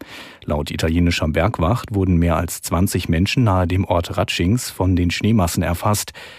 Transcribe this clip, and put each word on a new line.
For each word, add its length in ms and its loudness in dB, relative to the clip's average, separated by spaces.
Laut 260 -4
italienischer 560 2
Bergwacht 640 0
wurden 260 2
mehr 180 2
als 260 -4
zwanzig 460 0
Menschen 340 2
nahe 240 2
dem 180 0
Ort 320 -2
Ratschings 540 0
von 240 0
den 160 2
Schneemassen 540 2
erfasst. 480 -2